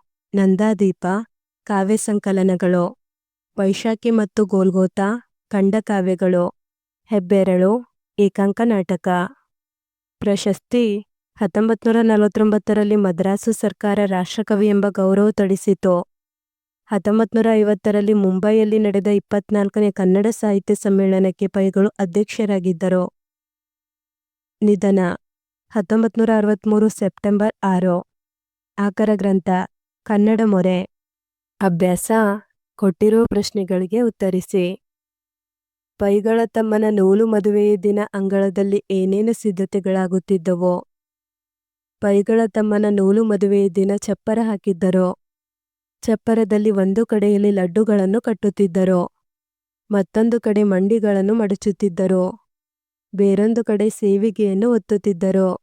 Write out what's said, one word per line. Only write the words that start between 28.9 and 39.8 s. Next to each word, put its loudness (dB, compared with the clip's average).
ಗ್ರಂಥ, 0
ಕನ್ನಡ 2
ಮೊರೆ. 0
ಅಭ್ಯಾಸ, 0
ಕೊಟ್ಟಿರೋ 2
ಪ್ರಶ್ನೆಗಳಿಗೆ -4
ಉತ್ತರಿಸಿ. -4
ಪೈಗಳ 0
ತಮ್ಮನ -2
ನೂಲು 2
ಮದುವೆಯ 2
ದಿನ -2
ಅಂಗಳದಲ್ಲಿ -2
ಏನೇನು 0
ಸಿದ್ಧತೆಗಳಾಗುತ್ತಿದ್ದವೋ? -2